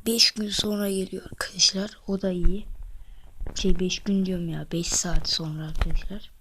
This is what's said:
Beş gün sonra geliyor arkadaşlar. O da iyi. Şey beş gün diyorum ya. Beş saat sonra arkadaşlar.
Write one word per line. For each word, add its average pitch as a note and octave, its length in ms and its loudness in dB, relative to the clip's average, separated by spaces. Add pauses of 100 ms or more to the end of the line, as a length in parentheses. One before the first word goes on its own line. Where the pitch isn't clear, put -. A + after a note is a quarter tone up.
Beş A3+ 260 4
gün G#3 180 -4
sonra G#3 400 0
geliyor F#3+ 360 -4
arkadaşlar. - 640 -2 (160)
O G3 140 -2
da F#3+ 100 0
iyi. F3+ 340 4 (880)
Şey F#3 240 6
beş F#3 200 -2
gün G3 260 0
diyorum F3 240 -4
ya. D3+ 220 -6
Beş E3+ 160 -4
saat D#3+ 420 2
sonra D#3 360 -4
arkadaşlar. E3 760 0